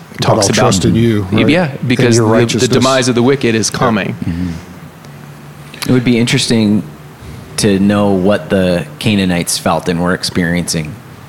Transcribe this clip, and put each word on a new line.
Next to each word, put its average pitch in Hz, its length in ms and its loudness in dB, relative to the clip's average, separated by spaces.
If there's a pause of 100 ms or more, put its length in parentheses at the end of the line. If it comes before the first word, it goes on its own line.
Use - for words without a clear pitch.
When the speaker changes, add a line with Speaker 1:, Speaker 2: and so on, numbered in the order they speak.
(140)
Speaker 1:
"But - 80 -8
Speaker 2:
talks 95 260 2
Speaker 1:
I'll - 40 0
Speaker 2:
about - 40 0
Speaker 1:
trust - 280 2
in 110 120 4
you," 110 360 2
right? - 160 2
Speaker 2:
Yeah, 151 320 0
Speaker 1:
"And - 80 -4
Speaker 2:
because 120 300 4
Speaker 1:
your 113 80 4
Speaker 2:
the, 107 80 4
the 113 60 4
Speaker 1:
righteousness." 120 300 2
Speaker 2:
demise 131 380 2
of 123 80 2
the 120 80 2
wicked 123 320 2
is 107 160 0
Speaker 1:
Yeah. - 80 -8
Speaker 2:
coming. 110 360 0
Speaker 3:
Mm-hmm. - 1700 -10
It 127 40 4
would 127 100 2
be 120 140 2
interesting 113 680 2 (760)
to 101 220 2
know 101 340 2
what 95 360 2
the 90 380 0 (100)
Canaanites 92 600 0
felt 85 280 0
and 87 140 -2
were 90 140 0
experiencing 85 800 -4 (340)